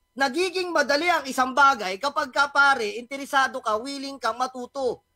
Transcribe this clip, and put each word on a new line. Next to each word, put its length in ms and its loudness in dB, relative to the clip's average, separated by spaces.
Nagiging 580 -2
madali 380 2
ang 160 2
isang 260 0
bagay 480 2
kapag 320 -4
ka, 180 2
pare, 460 2
interesado 640 -2
ka, 180 -2
willing 400 -8
kang 180 -2
matuto. 680 -4